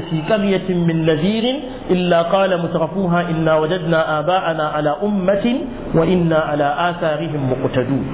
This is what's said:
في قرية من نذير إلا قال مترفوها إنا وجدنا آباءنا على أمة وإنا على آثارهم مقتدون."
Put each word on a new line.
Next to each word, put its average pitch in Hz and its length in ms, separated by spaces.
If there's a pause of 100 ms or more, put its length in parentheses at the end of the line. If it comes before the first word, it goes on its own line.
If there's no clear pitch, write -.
(100)
في 160 60 (100)
قرية 202 480
من 165 320
نذير 185 380 (460)
إلا 175 320
قال 190 280 (120)
مترفوها 170 580 (100)
إنا 160 240
وجدنا 160 460 (180)
آباءنا 160 500
على 151 240 (100)
أمة 202 440 (480)
وإنا 165 440
على 147 280 (240)
آثارهم 156 540
مقتدون." 127 680